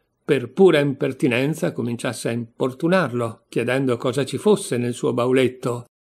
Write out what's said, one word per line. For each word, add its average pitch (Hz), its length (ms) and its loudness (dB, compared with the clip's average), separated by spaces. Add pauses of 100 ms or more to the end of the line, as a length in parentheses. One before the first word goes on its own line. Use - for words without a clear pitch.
(220)
per 123 300 -2
pura 170 280 6
impertinenza 143 920 0
cominciasse 120 560 -4
a 117 40 -2
importunarlo, 120 1160 -2
chiedendo 127 480 0
cosa 131 300 -2
ci 135 100 -8
fosse 190 400 0
nel 120 160 -2
suo 127 220 -2
bauletto. 123 720 0 (300)